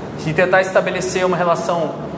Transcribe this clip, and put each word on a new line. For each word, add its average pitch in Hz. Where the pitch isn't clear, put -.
de 156
tentar 185
estabelecer 185
uma 180
relação 170